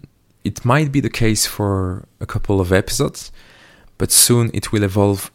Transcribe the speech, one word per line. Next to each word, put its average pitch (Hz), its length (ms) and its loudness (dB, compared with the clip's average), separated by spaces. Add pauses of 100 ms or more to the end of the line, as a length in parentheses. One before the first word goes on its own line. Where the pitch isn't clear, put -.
(440)
it - 200 -6
might 139 260 2
be 139 100 0
the 113 100 -2
case 110 340 0
for 95 600 -2 (140)
a - 60 -8
couple - 320 -2
of 90 140 0
episodes, 120 580 0 (720)
but - 100 -2
soon 120 440 4
it - 180 -6
will 104 100 2
evolve 101 520 2